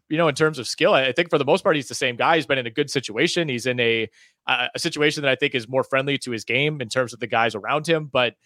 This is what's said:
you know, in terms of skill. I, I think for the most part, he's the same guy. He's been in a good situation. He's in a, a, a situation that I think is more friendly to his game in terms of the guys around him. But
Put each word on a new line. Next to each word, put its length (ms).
you 80
know, 100
in 80
terms 240
of 80
skill. 260
I, 120
I 80
think 160
for 80
the 80
most 180
part, 140
he's 100
the 80
same 220
guy. 180
He's 100
been 120
in 100
a 20
good 200
situation. 580
He's 180
in 140
a, 300
a, 300
a 40
situation 440
that 80
I 40
think 200
is 140
more 160
friendly 320
to 140
his 120
game 380
in 80
terms 240
of 80
the 60
guys 280
around 320
him. 240
But 240